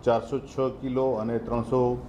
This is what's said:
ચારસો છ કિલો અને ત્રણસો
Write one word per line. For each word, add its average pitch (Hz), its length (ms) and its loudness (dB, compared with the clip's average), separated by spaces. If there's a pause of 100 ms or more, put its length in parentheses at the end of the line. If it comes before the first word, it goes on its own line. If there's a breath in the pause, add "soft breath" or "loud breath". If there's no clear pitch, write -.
ચારસો 120 360 2
છ 131 320 -2 (100)
કિલો 131 300 0
અને 113 260 0
ત્રણસો 120 600 0 (120)